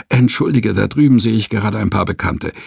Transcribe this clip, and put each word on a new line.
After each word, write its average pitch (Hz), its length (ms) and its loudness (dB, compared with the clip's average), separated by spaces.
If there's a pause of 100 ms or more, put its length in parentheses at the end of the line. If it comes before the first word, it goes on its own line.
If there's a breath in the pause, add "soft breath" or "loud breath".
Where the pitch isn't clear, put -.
"Entschuldige, 123 680 2
da 101 120 0
drüben 135 340 4
sehe 113 120 -2
ich 110 160 -2
gerade 107 300 -2
ein 104 120 -2
paar 98 140 -2
Bekannte. 85 480 -6 (140 loud breath)